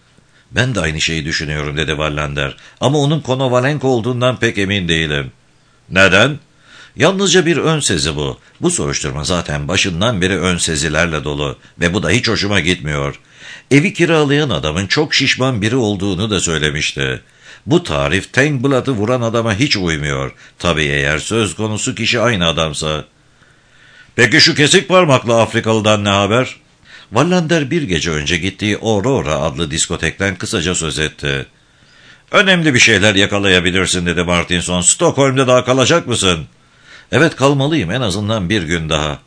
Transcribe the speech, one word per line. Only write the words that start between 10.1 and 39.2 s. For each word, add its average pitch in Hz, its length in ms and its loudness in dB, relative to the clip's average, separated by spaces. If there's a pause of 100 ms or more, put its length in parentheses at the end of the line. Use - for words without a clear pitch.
beri 92 180 0
ön 90 180 0
sezilerle 78 680 -2
dolu 73 340 -6 (220)
ve 87 140 0
bu 107 80 -2
da 78 80 -2
hiç 117 180 2
hoşuma 101 320 0
gitmiyor. 73 600 -2 (500)
Evi 147 240 4
kiralayan 151 560 2
adamın 78 360 -2
çok 147 280 -2
şişman 131 480 0
biri 110 140 0
olduğunu 101 540 -2
da 92 100 0
söylemişti. 73 800 -2 (460)
Bu 170 160 2
tarif 73 500 -2
Tengblad'ı 135 600 0
vuran 117 280 0
adama 113 340 0
hiç 143 220 0
uymuyor. 73 560 -2 (260)
Tabii 78 260 0
eğer 71 340 0
söz 104 360 -2
konusu 107 400 -4
kişi 117 260 -2
aynı 107 260 0
adamsa." 78 580 -2 (1120)
"Peki 123 240 4
şu 160 140 4
kesik 156 340 4
parmaklı 131 520 4
Afrikalı'dan 107 640 2
ne 101 40 0
haber?" 101 480 2 (520)
Wallander 160 640 0
bir 160 120 0
gece 85 280 -2
önce 76 260 -2
gittiği 98 460 -4
Aurora 101 520 0
adlı 73 360 -4
diskotekten 82 640 -4
kısaca 92 380 -4
söz 76 240 -4
etti. 71 480 -4 (840)
"Önemli 180 440 2
bir 120 40 4
şeyler 104 360 4
yakalayabilirsin," 92 920 2
dedi 87 160 0
Martinson. 87 580 -2
"Stockholm'da 135 640 2
daha 127 180 4
kalacak 131 420 2
mısın?" 92 400 0 (640)
"Evet, 151 240 2
kalmalıyım, 139 540 2
en 123 100 -2
azından 104 480 -2
bir 104 140 0
gün 80 260 -4
daha. 73 380 -2